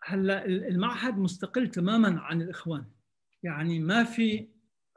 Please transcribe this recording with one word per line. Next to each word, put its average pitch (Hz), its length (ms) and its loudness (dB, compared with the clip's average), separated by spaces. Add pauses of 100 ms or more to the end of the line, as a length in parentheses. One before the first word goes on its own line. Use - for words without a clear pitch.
هلا 196 400 0
ال-، 190 200 0
المعهد 220 540 0
مستقل 196 520 0
تمامًا 196 500 4
عن 160 220 -2
الإخوان، 165 420 -6 (580)
يعني، 165 360 -2
ما 190 260 2
في 226 440 0 (480)